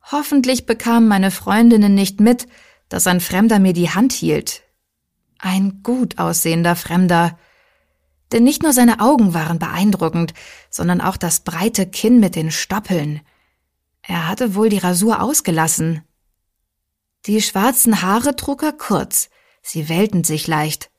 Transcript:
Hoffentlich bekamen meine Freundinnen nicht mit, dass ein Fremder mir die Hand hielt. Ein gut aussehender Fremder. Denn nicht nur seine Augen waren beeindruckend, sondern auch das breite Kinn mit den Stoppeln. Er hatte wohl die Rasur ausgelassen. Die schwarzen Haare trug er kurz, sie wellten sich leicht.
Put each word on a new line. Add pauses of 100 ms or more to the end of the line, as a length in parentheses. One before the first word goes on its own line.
(120)
Hoffentlich
bekamen
meine
Freundinnen
nicht
mit, (400)
dass
ein
Fremder
mir
die
Hand
hielt. (800)
Ein
gut
aussehender
Fremder. (920)
Denn
nicht
nur
seine
Augen
waren
beeindruckend, (340)
sondern
auch
das
breite
Kinn
mit
den
Stoppeln. (840)
Er
hatte
wohl
die
Rasur
ausgelassen. (1200)
Die
schwarzen
Haare
trug
er
kurz, (320)
sie
wellten
sich
leicht.